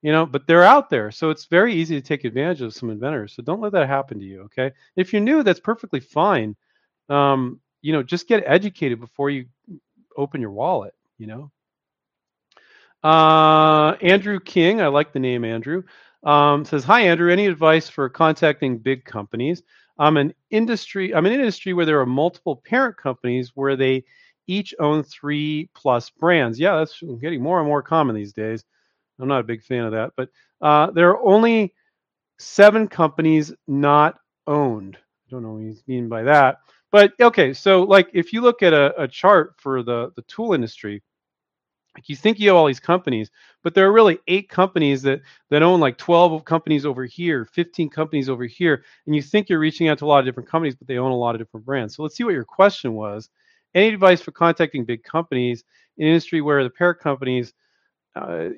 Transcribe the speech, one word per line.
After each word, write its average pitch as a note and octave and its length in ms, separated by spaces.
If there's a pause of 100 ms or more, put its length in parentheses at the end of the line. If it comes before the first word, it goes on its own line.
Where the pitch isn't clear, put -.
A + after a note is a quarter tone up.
You D3+ 80
know, D#3+ 160
but C3+ 180
they're E3+ 180
out C#4 280
there. G#2+ 180
So D#3 220
it's D3+ 140
very G#3 280
easy D#3+ 260
to C3 80
take C#3+ 180
advantage C#3 360
of A2+ 140
some A#2 160
inventors. A2+ 420
So - 80
don't D#3 180
let G#3 140
that D#3 140
happen C3+ 320
to G2 60
you, G2 180
okay? C3 280 (240)
If F#3 160
you're G#3 100
new, C#4+ 220
that's F#3 160
perfectly G#3+ 400
fine. C#3+ 560 (540)
Um, C#3 500 (220)
you D3 100
know, D3 120
just E3+ 240
get G#3+ 180
educated C#3+ 560
before C#3 280
you C3 180 (680)
open C#3+ 240
your G#2+ 120
wallet, A2 420 (240)
you G#2+ 100
know? C3+ 240 (1500)
Uh, D#3 960
Andrew G3 380
King, F#3+ 420
I D#3+ 60
like D3 240
the C#3 80
name B2 240
Andrew, A#2 400 (400)
um, D3 400
says, C#3 220
"Hi, A3+ 160
Andrew. E3+ 280
Any G3 180
advice D#3+ 420
for C3+ 200
contacting D3+ 680
big B2+ 260
companies? A#2 600 (340)
I'm D3+ 180
an D3 180 (160)
industry, G#3+ 640
I'm D#3+ 120
in G#3+ 80
an C4+ 60
industry G3 340
where F3 120
there D3+ 140
are C3 60
multiple C#3+ 500
parent B3 400
companies B2 580
where C3+ 220
they C3 300 (420)
each G3 320
own D3+ 240
three D3+ 720
plus A#2+ 340
brands." D3+ 480
Yeah, E3+ 200
that's D#3 240 (200)
getting D3+ 200
more E3+ 180
and D3+ 80
more D3 140
common C#3+ 340
these G#2 180
days. A2 300 (580)
I'm C3 60
not C3+ 140
a - 20
big A2 200
fan B2 200
of A2 80
that, A2 240
but, C3 140 (320)
uh, D3+ 300
there F3 180
are G3+ 120
only A3 520 (640)
seven G#3+ 500
companies D#3 640 (140)
not D3 500 (300)
owned. A#2+ 500
I - 340
don't B2+ 120
know A2 120
what G#2+ 60
you A2 140 (120)
mean B2 200
by A2+ 160
that, C#3 360 (300)
but G3+ 300
okay. G3+ 340
So, F#3 300
like, G3 300
if E3+ 180
you A3 80
look A#3+ 240
at E3+ 100
a, D3 280
a C3+ 80
chart F#3 480
for C3 260
the, A#2+ 320
the A#2+ 60
tool A3 320
industry, A2 500 (920)
like, - 120
you D3 80
think G#3 240
you G#3 80
have F#3+ 80
all D#3+ 120
these C3+ 120
companies, C3+ 500 (320)
but E3+ 120
there F#3+ 140
are G3 40
really G#3 360
eight F#3+ 200
companies D#3+ 540
that, C3+ 200 (280)
that D3 140
own, F3 180
like, C3 160
twelve E3+ 480
companies D#3+ 400
over B2+ 180
here, D3+ 400
fifteen E3+ 460
companies D3+ 400
over B2 160
here, C#3+ 400 (200)
and D3+ 80
you D3 80
think G#3 280
you're E3+ 100
reaching D#3 300
out D3 80
to D3 80
a - 20
lot C#3+ 120
of C3 60
different B2+ 220
companies, D#3+ 280
but C3 120
they C3 100
own C3 140
a B2 60
lot A#2+ 180
of A2 60
different A2 240
brands. B2 300
So D3+ 80
let's D3+ 120
see A#3+ 80
what A3 100
your B2+ 120
question F#3+ 480
was. G#2+ 360 (460)
Any G3+ 140
advice F#3+ 320
for D#3+ 100
contacting D#3+ 540
big A#2 180
companies B2 640 (320)
in D3+ 80
an D#3 80
industry E3 260
where C#3+ 240
the B2 60
parent F3 300
companies, B2+ 540 (640)
uh, E2+ 420